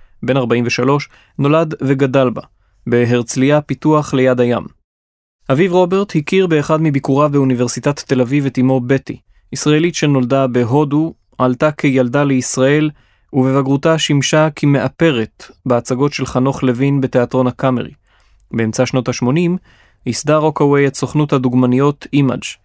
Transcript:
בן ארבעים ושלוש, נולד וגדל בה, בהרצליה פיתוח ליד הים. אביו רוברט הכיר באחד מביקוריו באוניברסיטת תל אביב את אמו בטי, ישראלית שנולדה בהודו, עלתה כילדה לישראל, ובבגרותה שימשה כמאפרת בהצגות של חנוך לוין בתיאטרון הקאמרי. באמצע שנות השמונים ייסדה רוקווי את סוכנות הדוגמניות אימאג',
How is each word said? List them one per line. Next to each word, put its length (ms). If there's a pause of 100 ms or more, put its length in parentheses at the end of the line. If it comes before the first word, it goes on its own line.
(220)
בן 140
ארבעים 300
ושלוש, 420 (300)
נולד 420
וגדל 500
בה, 120 (440)
בהרצליה 720
פיתוח 540
ליד 260
הים. 220 (880)
אביו 200
רוברט 440
הכיר 300
באחד 360
מביקוריו 480
באוניברסיטת 680
תל 220
אביב 260
את 120
אמו 220
בטי, 400 (320)
ישראלית 420
שנולדה 520
בהודו, 680 (240)
עלתה 340
כילדה 520
לישראל, 680 (420)
ובבגרותה 640
שימשה 580
כמאפרת 960 (160)
בהצגות 460
של 140
חנוך 360
לוין 380
בתיאטרון 460
הקאמרי. 460 (580)
באמצע 360
שנות 220
השמונים 480 (500)
ייסדה 300
רוקווי 500
את 80
סוכנות 380
הדוגמניות 800
אימאג', 320 (200)